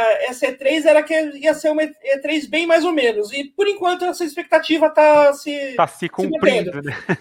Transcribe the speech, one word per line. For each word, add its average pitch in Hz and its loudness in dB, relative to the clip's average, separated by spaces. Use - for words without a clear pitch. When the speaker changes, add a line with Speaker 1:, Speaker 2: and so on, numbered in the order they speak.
Speaker 1:
essa 254 -2
E 254 -6
três 277 -2
era 302 6
que 311 -6
ia 302 -2
ser 302 -2
uma 302 0
E 277 -4
três 294 -4
bem 320 -2
mais 330 4
ou 359 0
menos. 226 -2
E, 277 -8
por 403 -2
enquanto, 359 -2
essa 349 -4
expectativa 320 0
tá 302 6
se, 285 -8
Speaker 2:
Tá 175 2
se - -20
Speaker 1:
se 170 -6
Speaker 2:
cumprindo, 226 0
Speaker 1:
mantendo. 143 -10
Speaker 2:
né? 143 -8